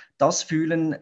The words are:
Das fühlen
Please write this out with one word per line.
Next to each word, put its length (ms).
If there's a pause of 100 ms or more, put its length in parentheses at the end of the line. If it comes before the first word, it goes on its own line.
(180)
Das 260
fühlen 580